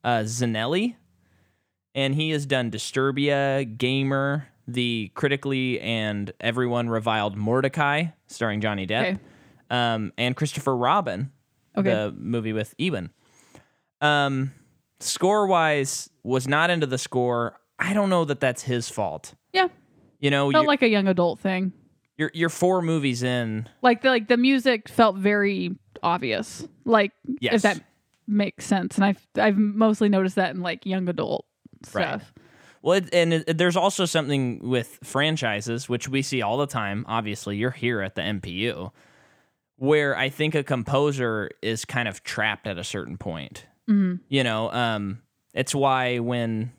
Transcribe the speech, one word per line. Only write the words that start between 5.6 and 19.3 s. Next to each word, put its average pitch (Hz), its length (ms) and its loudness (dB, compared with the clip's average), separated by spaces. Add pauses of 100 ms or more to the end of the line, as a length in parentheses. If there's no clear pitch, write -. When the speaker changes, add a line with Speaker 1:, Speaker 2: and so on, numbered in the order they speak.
Speaker 1:
and 107 580 -2
everyone 120 500 0
reviled 110 480 0
Mordecai, 135 680 0 (200)
starring 104 340 -4
Johnny 104 280 -2
Depp, 110 140 0
Speaker 2:
Okay. 190 180 -2 (500)
Speaker 1:
um, 117 480 0
and 123 180 0
Christopher 139 400 -2
Robin, 135 560 -2 (460)
Speaker 2:
Okay. 190 160 2
Speaker 1:
the 107 240 0
movie 110 360 -4
with 107 260 -4
Ewan. 127 320 -2 (920)
Um, 139 520 2 (460)
score-wise, 175 1080 2 (140)
was 127 240 0
not 151 240 4
into 160 160 0
the 127 100 -2
score. 120 600 -2 (220)
I 185 120 0
don't 202 160 2
know 180 160 2
that 143 140 -4
that's 127 240 0
his 120 260 -2
fault. 85 440 -6 (200)